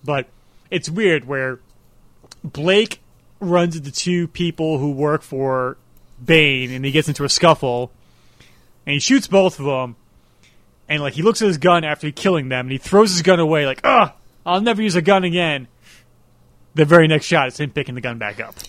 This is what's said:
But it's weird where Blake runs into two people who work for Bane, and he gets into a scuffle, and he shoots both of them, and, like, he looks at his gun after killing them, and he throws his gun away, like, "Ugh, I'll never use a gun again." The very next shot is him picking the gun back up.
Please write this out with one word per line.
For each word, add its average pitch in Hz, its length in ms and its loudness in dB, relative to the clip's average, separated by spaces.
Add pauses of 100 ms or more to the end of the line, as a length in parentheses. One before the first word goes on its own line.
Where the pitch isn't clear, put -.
But 139 240 -4 (420)
it's 180 180 -6
weird 165 380 0
where 131 340 -6 (840)
Blake 170 580 0 (380)
runs 175 360 0
into 143 160 -12
two 175 360 -2
people 160 500 -4
who 143 140 -2
work 147 320 -2
for 131 540 -4 (460)
Bane, 139 480 2
and 131 140 -6
he 139 60 -4
gets 151 160 0
into 143 160 -4
a 139 60 -2
scuffle, 127 600 2 (920)
and 143 80 -2
he 143 60 0
shoots 262 280 2
both 190 320 2
of 139 60 -6
them, 127 300 -4 (920)
and, 151 140 -4
like, 143 120 -4
he 156 100 -6
looks 220 180 2
at 220 60 2
his 175 100 0
gun 170 260 4
after 151 280 -6
killing 156 380 -2
them, 127 180 -6
and 131 40 -8
he 135 60 -6
throws 202 340 2
his 175 120 -2
gun 180 160 4
away, 156 260 2
like, 135 180 -4
"Ugh, 233 280 4 (340)
I'll 180 160 0
never 220 220 -2
use 196 120 0
a 175 60 0
gun 190 220 2
again." 170 440 -4 (1080)
The 156 100 4
very 160 220 8
next 156 180 0
shot 151 220 0
is 123 120 -10
him 147 120 -8
picking 131 240 -8
the 123 60 -12
gun 117 180 -8
back 104 200 -8
up. 110 140 -12 (160)